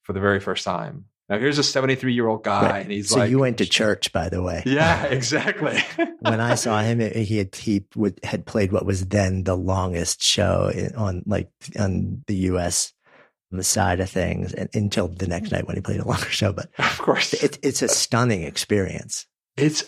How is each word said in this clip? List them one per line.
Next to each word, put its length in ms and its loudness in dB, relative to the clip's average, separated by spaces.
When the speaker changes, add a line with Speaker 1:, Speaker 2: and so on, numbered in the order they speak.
Speaker 1:
for 100 -8
the 80 -4
very 200 4
first 240 -4
time. 400 -6
Now, 100 0
here's 200 2
a 60 2
seventy-three-year-old 800 2
guy, 180 2
Speaker 2:
Right. 200 4
Speaker 1:
and 100 -8
he's 160 -4
Speaker 2:
So 100 4
Speaker 1:
like, 120 4
Speaker 2:
you 100 4
went 180 2
to 80 2
church, 460 0
by 160 -2
the 120 -2
way. 240 -4
Speaker 1:
Yeah, 400 2
<laughs> 20 -2
exactly. 760 -2
<laughs> 80 2
Speaker 2:
When 200 2
I 140 2
saw 260 0
him, 200 2
it, 160 -2
he 220 0
had, 160 -2
he 300 0
would, 280 0
had 240 -6
played 240 0
what 160 0
was 200 0
then 360 2
the 140 2
longest 680 0
show 500 2
in, 220 -4
on, 320 -2
like, 240 -2
on 480 0
the 100 -2
U 220 2
S 340 -2
side 400 2
of 80 0
things, 460 -2
and, 200 -6
until 340 0
the 180 -6
next 240 -4
night 160 -2
when 100 -6
he 60 -4
played 180 -2
a 60 -6
longer 200 -2
show. 260 0
But 260 -8
Speaker 1:
Of 200 0
course. 340 2
Speaker 2:
it, 300 0
it's 200 0
a 60 2
stunning 540 2
experience. 840 -2
Speaker 1:
It's 320 2